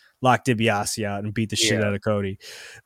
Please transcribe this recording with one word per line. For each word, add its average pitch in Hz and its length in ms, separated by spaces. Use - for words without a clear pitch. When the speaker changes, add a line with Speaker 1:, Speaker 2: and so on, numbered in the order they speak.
Speaker 1:
lock 127 240
DiBiase 110 580
out, 101 180
and 104 120
beat 110 160
the 104 60
shit 107 240
Speaker 2:
Yeah. 104 60
Speaker 1:
out 101 80
of 101 60
Cody, 101 380